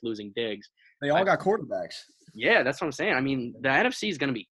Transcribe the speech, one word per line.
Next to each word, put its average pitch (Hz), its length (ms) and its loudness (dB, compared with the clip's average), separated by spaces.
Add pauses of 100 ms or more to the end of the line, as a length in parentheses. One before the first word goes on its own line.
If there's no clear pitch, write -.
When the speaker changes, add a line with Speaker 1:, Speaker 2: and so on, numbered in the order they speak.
Speaker 1:
losing 104 320 -6
Diggs. 107 340 -4 (320)
Speaker 2:
They 143 80 0
all 151 80 4
Speaker 1:
I 190 60 4
Speaker 2:
got 180 160 4
quarterbacks. 123 560 -2 (400)
Speaker 1:
Yeah, 117 260 4
that's 135 180 0
what 175 80 -2
I'm 143 40 -2
saying. 165 240 -2
I 131 60 2
mean, 131 400 -2
the 135 100 2
N 170 140 4
F 254 80 0
C 214 160 -4
is 165 80 -4
gonna 139 160 0
be 107 180 -8